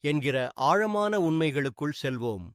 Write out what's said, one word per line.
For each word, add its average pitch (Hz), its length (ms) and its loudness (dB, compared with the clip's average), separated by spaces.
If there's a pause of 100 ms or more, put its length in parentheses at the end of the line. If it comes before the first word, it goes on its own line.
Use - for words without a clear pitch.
என்கிற 143 320 0 (260)
ஆழமான 208 580 2
உண்மைகளுக்குள் 147 760 0
செல்வோம். 117 560 -4